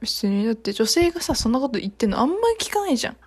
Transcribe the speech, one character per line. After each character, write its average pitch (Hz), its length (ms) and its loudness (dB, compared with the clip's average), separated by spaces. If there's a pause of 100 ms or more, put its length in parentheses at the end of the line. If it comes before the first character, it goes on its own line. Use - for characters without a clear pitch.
別 - 280 -4
に。 202 160 0
だ 226 80 0
っ - 40 -2
て 202 160 -6
女 220 140 2
性 339 260 4
が 349 80 -8
さ、 285 160 -2
そ - 120 -2
ん 226 40 2
な 254 80 2
こ 277 80 0
と 226 100 -2
言 196 120 -4
っ - 20 -10
て - 160 0
ん - 20 2
の - 80 0
あ 226 60 4
ん 285 60 2
ま 359 40 0
り 453 240 2
聞 - 140 -8
か 415 80 0
な 403 80 -2
い 269 80 2
じ - 100 -4
ゃ - 60 -8
ん。 - 40 -20 (100)